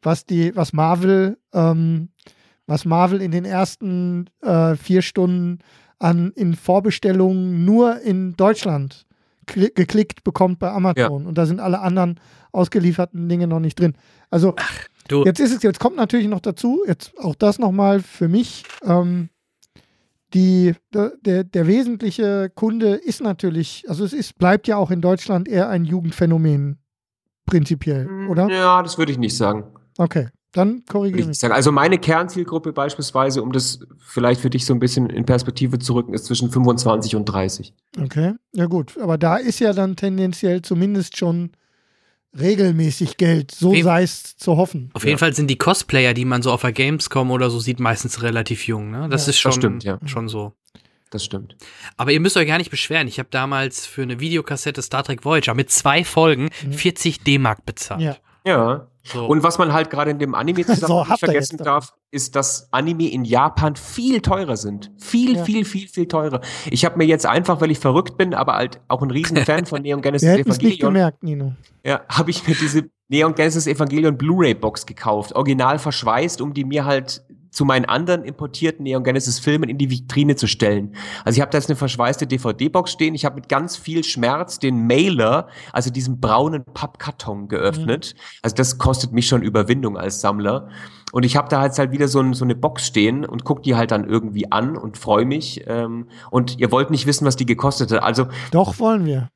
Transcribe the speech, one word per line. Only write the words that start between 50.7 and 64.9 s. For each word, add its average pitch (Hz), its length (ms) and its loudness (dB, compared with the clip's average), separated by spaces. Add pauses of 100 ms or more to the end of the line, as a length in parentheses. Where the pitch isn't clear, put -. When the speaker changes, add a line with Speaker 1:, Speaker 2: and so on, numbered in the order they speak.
Speaker 2:
Das 104 140 -8
stimmt. - 320 -12 (400)
Speaker 3:
Aber 127 160 0
ihr 156 80 2
müsst 190 160 0
euch 165 100 2
gar 156 120 0
nicht - 120 -4
beschweren. 147 380 -2
Ich - 100 -10
hab 127 120 -10
damals 135 560 -4
für - 160 -10
eine 123 180 -6
Videokassette 151 640 -4
Star 131 220 -4
Trek 135 200 -8
Voyager 143 300 0
mit 131 160 -2
zwei 151 340 2
Folgen 156 460 4 (160)
Speaker 1:
Mhm. 139 80 -6
Speaker 3:
vierzig 170 500 -2
D-Mark 135 400 2
bezahlt. - 380 -8
Speaker 1:
Ja. 151 140 -4 (300)
Speaker 2:
Ja. 131 420 2 (160)
Speaker 3:
So. 120 200 -8
Speaker 2:
Und 147 180 4
was 170 140 4
man 165 160 2
halt 156 160 2
gerade 147 220 -2
in 147 80 -4
dem 139 160 -4
Speaker 1:
<laughs> - 0 -
Speaker 2:
Anime-Zusammenhang 175 520 0
Speaker 1:
So, 170 220 2
habt 214 140 0
Speaker 2:
nicht - 0 -
Speaker 1:
ihr 165 120 2
jetzt 139 140 0
Speaker 2:
vergessen 156 100 -12
Speaker 1:
davon. 151 60 -10 (160)
Speaker 2:
darf, - 140 -20 (160)
ist, 139 260 -6
dass - 380 -4
Anime 160 360 0
in 127 140 -4
Japan 147 520 2
viel 240 440 -2
teurer 180 380 -2
sind. 101 400 -10